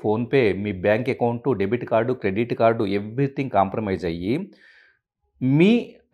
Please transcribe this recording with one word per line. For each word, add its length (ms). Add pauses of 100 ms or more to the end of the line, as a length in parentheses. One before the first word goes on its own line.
PhonePe, 460 (160)
మీ 80 (140)
బ్యాంక్ 300
అకౌంట్, 320 (120)
డెబిట్ 260
కార్డు, 280
క్రెడిట్ 480
కార్డు, 240 (140)
everything 500
కాంప్రమైజ్ 600
అయ్యి 240 (1080)
మీ 300 (440)